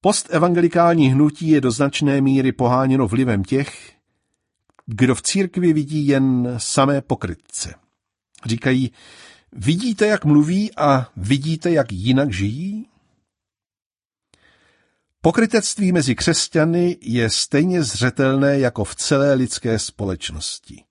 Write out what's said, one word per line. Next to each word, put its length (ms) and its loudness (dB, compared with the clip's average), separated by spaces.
Postevangelikální 1040 2
hnutí 400 2
je 140 4
do 100 0
značné 500 0
míry 300 2
poháněno 560 0
vlivem 360 0
těch, 520 -6
kdo 300 0
v 60 -12
církvi 520 0
vidí 340 -2
jen 500 2
samé 440 0
pokrytce. 760 -8
Říkají, 460 -2
„Vidíte, 560 -2
jak 180 0
mluví, 500 2
a 400 0
vidíte, 560 -2
jak 200 0
jinak 420 0
žijí?“ 540 -6
Pokrytectví 680 0
mezi 240 0
křesťany 880 0
je 280 -2
stejně 540 0
zřetelné 760 0
jako 240 -2
v 120 -8
celé 380 0
lidské 460 -2
společnosti. 1120 -10